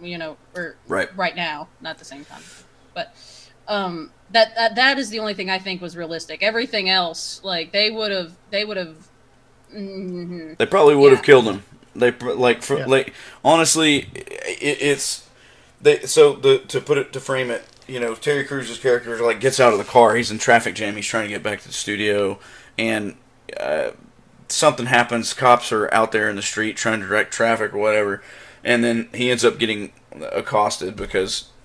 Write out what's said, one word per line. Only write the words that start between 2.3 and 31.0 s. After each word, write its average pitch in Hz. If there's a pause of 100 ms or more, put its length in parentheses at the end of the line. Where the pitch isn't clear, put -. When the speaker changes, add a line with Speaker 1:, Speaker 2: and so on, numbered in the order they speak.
Speaker 1:
But, - (540)
um, 185 (220)
that, 226
that, 226
that 262
is 247
the 220
only 214
thing 190
I 190
think 185
was 175
realistic. 165
Everything 220
else, 180
like, 175
they 208
would've, 202 (180)
they 208
would've, 180 (680)
mm-hmm. 180
Speaker 2:
They -
probably 151
would've 139
Speaker 1:
Yeah. -
Speaker 2:
killed 131
him. 98 (320)
They 120
pr-, 120
like, 120
fr-, 139
Speaker 1:
Yeah. 135
Speaker 2:
like, 131 (320)
honestly, 156
i-, -
it's, - (520)
they, 143
so 147
the, 135
to -
put 143
it, -
to 135
frame 131
it, 117 (220)
you 127
know, 117
Terry 143
Crews' 123
character, 120
like, 117
gets 127
out 120
of 104
the 101
car. 113
He's 117
in 107
traffic 117
jam. 104
He's 104
trying 110
to 104
get 104
back 104
to -
the -
studio, 101 (400)
and, 107 (440)
uh, 67 (580)
something 139
happens. 120
Cops 123
are 107
out 110
there 107
in 101
the 101
street 107
trying 110
to 95
direct 104
traffic 110
or 101
whatever, 104 (400)
and 117
then 117
he 123
ends 123
up 113
getting 107 (420)
accosted 104
because 98 (180)